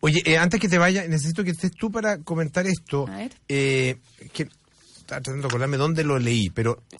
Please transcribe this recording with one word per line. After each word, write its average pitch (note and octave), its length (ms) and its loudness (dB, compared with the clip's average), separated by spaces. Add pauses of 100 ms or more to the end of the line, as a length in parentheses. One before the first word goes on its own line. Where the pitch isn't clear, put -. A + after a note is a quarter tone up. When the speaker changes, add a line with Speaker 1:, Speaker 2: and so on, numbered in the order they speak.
Speaker 1:
Oye, D#3 240 2
eh, D#3+ 140 4
antes F3 220 2
que A3 100 2
te F3+ 80 4
vaya, F#3 300 4
necesito D#3+ 360 0
que F3+ 60 0
estés F3 220 -2
tú - 200 -4
para G#3+ 300 0
comentar E3 440 -2
esto. C#3+ 400 -2
Speaker 2:
A G2 120 -10
ver. A3+ 140 -10 (160)
Speaker 1:
Eh, C3+ 480 0 (360)
que D#3 120 -6 (520)
estaba - 240 -12
tratando C3+ 220 -6
de C3+ 60 -4
acordarme C3+ 280 -2
dónde D#3 280 0
lo C#3+ 140 2
leí, A#2+ 300 2
pero A#2 340 -2 (180)